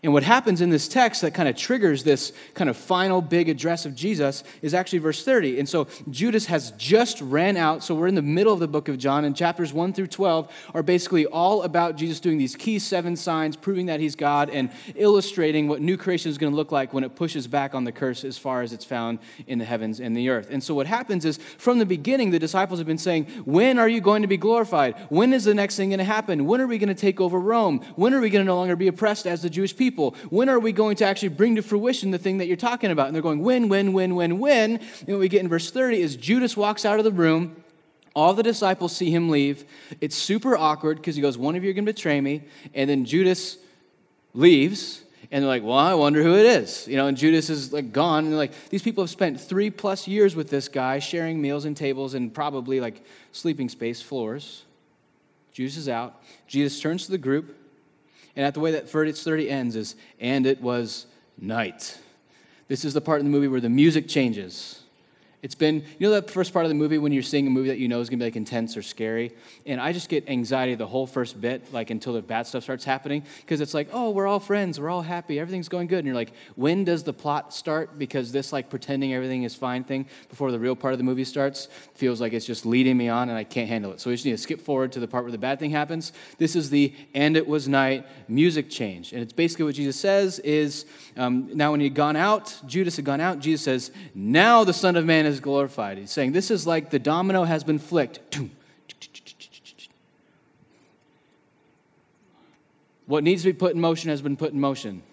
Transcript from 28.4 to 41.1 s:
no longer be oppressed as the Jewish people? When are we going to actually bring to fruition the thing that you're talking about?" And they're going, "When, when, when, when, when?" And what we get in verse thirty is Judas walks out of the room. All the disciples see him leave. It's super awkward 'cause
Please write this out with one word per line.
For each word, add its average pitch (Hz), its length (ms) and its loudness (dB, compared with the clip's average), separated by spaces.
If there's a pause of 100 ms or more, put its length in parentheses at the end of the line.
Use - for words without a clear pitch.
no 180 100 2
longer 180 220 0
be 190 100 2
oppressed 208 400 0
as 170 140 -2
the 175 80 -4
Jewish 190 260 -2
people? 254 140 2 (400)
When 240 200 2
are 254 100 4
we 220 120 0
going 208 260 2
to 214 80 2
actually 196 240 0
bring 208 260 4
to 214 80 -2
fruition 214 480 0
the 175 80 -2
thing 190 180 -2
that 180 80 -2
you're 175 100 0
talking 233 360 -2
about?" 143 160 2
And 151 80 -4
they're 156 80 -2
going, 156 160 0
"When, 240 300 2
when, 196 220 2
when, 185 220 2
when, 175 240 0
when?" 233 380 2
And - 320 -12
what 202 100 -2
we 190 100 2
get 190 120 4
in 185 80 -2
verse 165 240 -2
thirty 247 280 2
is 151 160 -2
Judas 220 400 2
walks 208 300 0
out 214 140 4
of 220 60 2
the 220 60 4
room. 165 440 2 (600)
All 165 200 6
the 220 80 2
disciples 190 520 0
see 175 140 0
him 170 200 2
leave. 143 360 0 (340)
It's 151 160 -6
super 220 400 0
awkward 156 460 0
'cause 156 140 -4